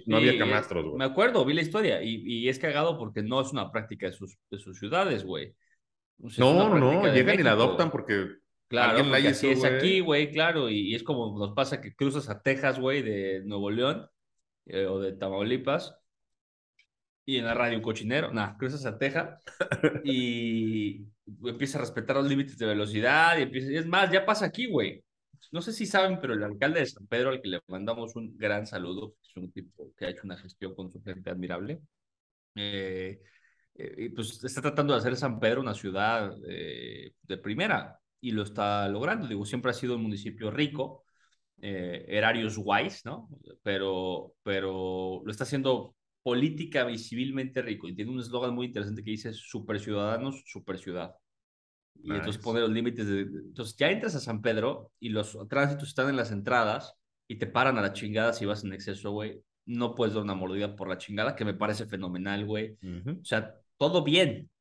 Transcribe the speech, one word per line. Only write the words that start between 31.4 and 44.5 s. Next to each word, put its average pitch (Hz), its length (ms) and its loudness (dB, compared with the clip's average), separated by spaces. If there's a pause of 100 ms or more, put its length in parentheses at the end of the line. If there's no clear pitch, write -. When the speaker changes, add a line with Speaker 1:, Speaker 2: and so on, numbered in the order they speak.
Speaker 2:
eh, 98 640 -6 (560)
eh, - 220 -12
y 117 120 -6
pues 110 340 -8
está 127 180 -8
tratando 143 320 2
de 120 60 4
hacer 120 160 0
San 123 240 -2
Pedro 120 220 4
una 120 120 -4
ciudad, 101 600 0 (140)
eh, 69 640 -10 (100)
de 95 160 -8
primera, 120 640 -4 (220)
y 123 100 -6
lo 107 120 0
está 104 440 0
logrando. 143 400 -2
Digo, 107 180 -4
siempre 123 260 -2
ha - 20 -6
sido 123 220 -2
un 117 80 -4
municipio 107 480 -6
rico, 143 520 -4 (580)
eh, 92 460 -8
erarios 110 500 2
wise, 107 480 0
¿no? 185 240 -12 (340)
Pero, 95 680 -4 (100)
pero 92 840 -4